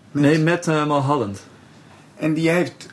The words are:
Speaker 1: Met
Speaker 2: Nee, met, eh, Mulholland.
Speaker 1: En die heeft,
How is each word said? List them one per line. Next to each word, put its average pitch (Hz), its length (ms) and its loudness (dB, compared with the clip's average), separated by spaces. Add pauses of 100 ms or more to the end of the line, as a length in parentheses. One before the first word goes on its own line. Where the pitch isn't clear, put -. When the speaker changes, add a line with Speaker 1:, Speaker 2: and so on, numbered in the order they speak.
(120)
Speaker 1:
Met 143 120 0
Speaker 2:
Nee, 156 160 4
met, 170 280 0
eh, 156 180 0
Mulholland. 139 580 -2 (720)
Speaker 1:
En 156 180 -2
die 160 160 0
heeft, 165 440 -2